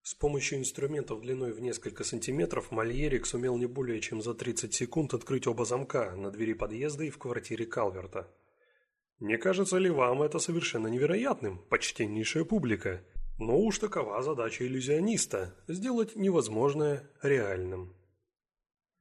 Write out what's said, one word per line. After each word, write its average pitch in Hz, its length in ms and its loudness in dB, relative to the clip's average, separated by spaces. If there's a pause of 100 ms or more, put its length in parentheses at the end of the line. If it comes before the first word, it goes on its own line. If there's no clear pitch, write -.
С - 140 -10
помощью 143 440 0
инструментов 135 640 -2
длиной 127 320 -2
в 107 80 -8
несколько 117 420 -4
сантиметров 135 680 -2
Мальерик 120 560 2
сумел 123 320 0
не 123 80 0
более 120 340 -2
чем 107 220 -4
за 117 100 -2
тридцать 120 400 -4
секунд 135 400 0
открыть 127 340 -2
оба 117 200 0
замка 123 500 -2
на 98 140 -4
двери 110 240 -2
подъезда 135 500 -4
и 147 60 -4
в - 80 -14
квартире 113 480 -4
Калверта. 95 640 -4 (880)
Не 110 180 2
кажется 185 400 2
ли 185 100 4
вам 131 340 4
это 151 160 2
совершенно 147 500 0
невероятным, 139 720 2 (120)
почтеннейшая 110 760 0
публика? 110 580 0 (360)
Но 113 200 4
уж 208 200 4
такова 123 440 -2
задача 123 440 -2
иллюзиониста – 131 880 0 (140)
сделать 220 480 -2
невозможное 143 960 2 (120)
реальным. 92 720 0 (1080)